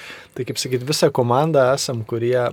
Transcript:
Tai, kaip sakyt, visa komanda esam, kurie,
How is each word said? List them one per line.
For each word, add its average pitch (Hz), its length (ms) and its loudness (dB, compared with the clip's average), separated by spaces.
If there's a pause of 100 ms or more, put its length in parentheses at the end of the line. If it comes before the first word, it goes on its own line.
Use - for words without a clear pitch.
(340)
Tai, 127 120 -6
kaip 120 120 -8
sakyt, 123 300 -4
visa 151 240 2
komanda 131 640 4
esam, 120 320 -4
kurie, 120 480 0